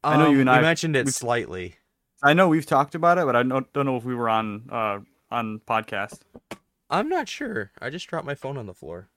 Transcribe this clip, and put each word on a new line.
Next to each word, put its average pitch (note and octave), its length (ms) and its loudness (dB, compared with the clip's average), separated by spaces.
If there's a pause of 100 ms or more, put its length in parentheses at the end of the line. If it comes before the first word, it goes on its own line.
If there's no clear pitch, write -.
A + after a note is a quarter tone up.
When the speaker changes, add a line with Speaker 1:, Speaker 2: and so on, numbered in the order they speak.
Speaker 1:
I D3+ 140 2
know D#3 80 6
Speaker 2:
Um, D3 80 6
Speaker 1:
you C3+ 80 6
and B2+ 80 4
Speaker 2:
we B2+ 80 8
Speaker 1:
I, B2 40 6
Speaker 2:
mentioned D#3+ 340 2
it C3 100 2
Speaker 1:
we've C3+ 80 -2
Speaker 2:
slightly. F#2 600 -4 (480)
Speaker 1:
I D3 100 6
know F#3 140 6
we've D#3 180 2
talked C#3+ 300 0
about E3+ 220 2
it, E3+ 80 0
but B2 100 0
I B2 80 4
don't, C3 300 -2
don't C#3 120 0
know C3 120 -2
if A#2 80 -8
we B2+ 100 -6
were A#2+ 140 -2
on, A2 420 -2
uh, G#2+ 280 -4 (320)
on A2 360 -6
podcast. A2 540 -6 (680)
Speaker 2:
I'm G3+ 180 -2
not E4 220 -4
sure. A2 500 -10
I B2+ 100 -10
just E3+ 180 -12
dropped - 180 -8
my C#3 100 -8
phone C#3 220 -10
on A2+ 80 -12
the F#2 80 -16
floor. E2+ 440 -16